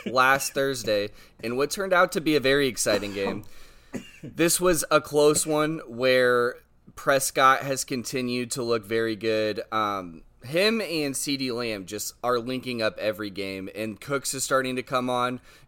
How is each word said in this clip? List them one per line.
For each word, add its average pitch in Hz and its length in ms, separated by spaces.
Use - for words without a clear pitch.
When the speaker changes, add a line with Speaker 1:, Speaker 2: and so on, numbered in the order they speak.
Speaker 1:
<laughs> 104 40
Speaker 2:
last 131 440
Thursday 113 560
in 117 140
what 147 160
turned 190 200
out 180 200
to 196 80
be 151 160
a 139 40
very 135 280
exciting 104 440
game. 98 320
This 160 380
was 175 280
a 156 120
close 147 440
one 156 440
where 123 680
Prescott 135 680
has 139 200
continued 123 680
to 131 100
look 117 220
very 113 320
good. 110 460
Um, 98 500
him 196 360
and 151 360
CeeDee 135 360
Lamb 113 320
just 104 380
are 123 160
linking 123 420
up 110 180
every 104 300
game, 95 460
and 107 260
Cooks 139 340
is 131 100
starting 131 320
to 127 80
come 127 260
on. 123 300